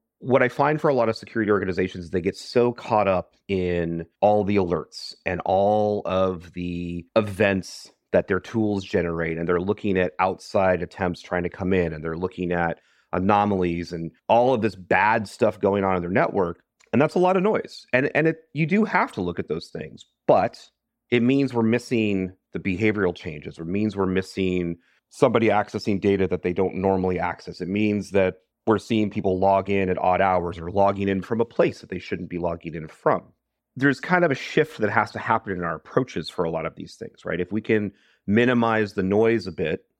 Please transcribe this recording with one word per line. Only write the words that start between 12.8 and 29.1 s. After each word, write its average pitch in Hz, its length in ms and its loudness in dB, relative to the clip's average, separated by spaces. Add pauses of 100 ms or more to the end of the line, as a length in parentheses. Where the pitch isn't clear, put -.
anomalies 92 800 0
and 82 180 -8 (180)
all 123 240 4
of 110 100 0
this 104 120 0
bad 98 520 0
stuff 107 320 0
going 98 260 2
on 95 120 2
in 87 60 -2
their 85 80 -6
network. 95 500 0 (320)
And 117 80 4
that's 151 140 2
a 185 60 2
lot 185 160 4
of 180 60 2
noise. - 500 -4
And, 131 220 2
and 156 120 2
it, 160 120 0 (140)
you 156 140 -2
do 202 180 2
have 214 280 -2
to - 80 -8
look 87 180 -4
at 92 100 -8
those - 200 -6
things, - 360 -14 (220)
but 104 420 2 (420)
it 120 120 2
means 131 320 0
we're 117 80 2
missing 110 720 0 (200)
the 95 60 -8
behavioral 95 560 0
changes. 76 440 -12
It 82 80 -10
means 98 300 -2
we're 95 100 0
missing 90 680 -2 (320)
somebody 113 400 4
accessing 104 520 0
data 98 280 2
that 90 140 -4
they 90 100 -2
don't 92 240 -2
normally 92 420 0
access. 85 420 -8
It 87 80 -6
means 104 420 0
that 92 260 2 (300)
we're 107 120 4
seeing 107 320 0